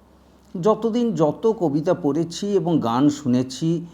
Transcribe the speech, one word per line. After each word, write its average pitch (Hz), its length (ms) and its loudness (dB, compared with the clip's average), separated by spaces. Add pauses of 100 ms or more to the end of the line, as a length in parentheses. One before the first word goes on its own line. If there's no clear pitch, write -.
(600)
যতদিন 220 540 0
যত 160 460 2
কবিতা 160 340 2
পড়েছি 165 520 -2
এবং 170 340 0
গান 120 280 2
শুনেছি 143 840 -2